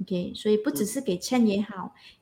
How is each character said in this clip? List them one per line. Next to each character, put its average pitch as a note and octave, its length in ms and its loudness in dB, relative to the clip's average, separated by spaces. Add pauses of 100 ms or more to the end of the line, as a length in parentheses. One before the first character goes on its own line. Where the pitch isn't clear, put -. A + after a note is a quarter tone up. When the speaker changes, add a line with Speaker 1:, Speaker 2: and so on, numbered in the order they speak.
Speaker 1:
OK， F#3 320 -4
所 - 180 -2
以 G#3+ 60 6
不 G#3+ 140 0
只 C#4 160 0
是 C4+ 140 -4
给 F#3 180 -2
Chen B3 260 2
也 G3+ 160 2
好， G3 360 -8
Speaker 2:
嗯。 - 40 -20 (220)